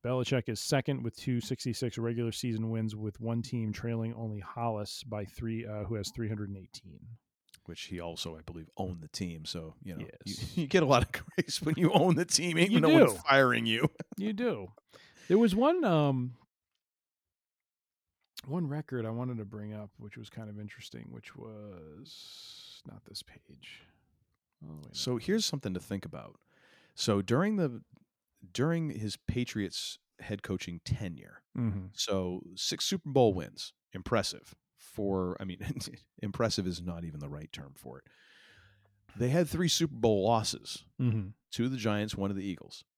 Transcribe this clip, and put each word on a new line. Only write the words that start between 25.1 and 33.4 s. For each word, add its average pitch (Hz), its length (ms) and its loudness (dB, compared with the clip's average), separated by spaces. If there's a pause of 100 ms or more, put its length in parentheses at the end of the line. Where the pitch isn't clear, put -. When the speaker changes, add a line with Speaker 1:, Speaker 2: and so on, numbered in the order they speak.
Speaker 2:
here's 208 300 0
something 113 280 -4
to 90 60 -4
think 98 240 -6
about. 64 340 -14 (560)
So 101 280 2
during 165 340 2
the, 131 260 0 (680)
during 160 380 0
his 110 260 -6
Patriots - 840 -4 (220)
head 104 220 -8
coaching 87 420 -6
tenure, 71 540 -6 (200)
Speaker 1:
Mm-hmm. 98 340 -2
Speaker 2:
so 92 500 -2 (120)
six - 320 -4
Super 175 240 -2
Bowl 123 240 8
wins, 65 400 -8 (180)